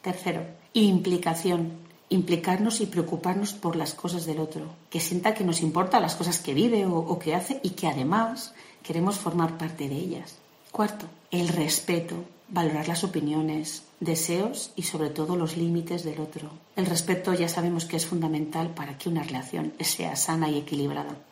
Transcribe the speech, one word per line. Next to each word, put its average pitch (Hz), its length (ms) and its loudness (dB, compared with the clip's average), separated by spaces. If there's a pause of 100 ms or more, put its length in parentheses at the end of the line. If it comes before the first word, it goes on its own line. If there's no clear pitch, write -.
Tercero, 175 420 -4 (300)
implicación, 175 1000 4 (360)
implicarnos 185 720 2
y 208 60 2
preocuparnos 180 640 0
por 170 240 -2
las 151 160 -2
cosas 170 320 -4
del 156 140 -2
otro, 156 260 -4 (240)
que 165 120 -2
sienta 180 340 2
que 208 100 0
nos 170 160 2
importan 170 400 4
las 165 140 0
cosas 175 240 0
que 143 160 -4
vive 208 320 4
o, 175 100 2
o 165 220 0
que 156 160 0
hace 185 280 -2
y 190 80 2
que - 180 -2
además 196 640 0 (280)
queremos 175 360 0
formar 165 400 0
parte 156 300 -4
de 139 80 -2
ellas. - 400 -6 (360)
Cuarto, - 320 -2 (260)
el 175 180 2
respeto, 165 760 0 (240)
valorar 156 400 0
las 170 160 0
opiniones, 156 800 -2 (180)
deseos 175 760 0
y 170 80 -4
sobre 156 260 0
todo 160 260 0
los 165 220 0
límites 170 460 0
del 156 160 -4
otro. 151 280 -8 (260)
El 185 120 2
respeto 175 480 2
ya 165 160 2
sabemos 170 340 0
que - 140 -4
es - 80 -2
fundamental 160 680 0
para 143 220 -10
que - 140 -4
una 165 140 0
relación 156 560 -6
sea 156 360 -2
sana 160 320 2
y 147 80 2
equilibrada. 143 600 -2 (140)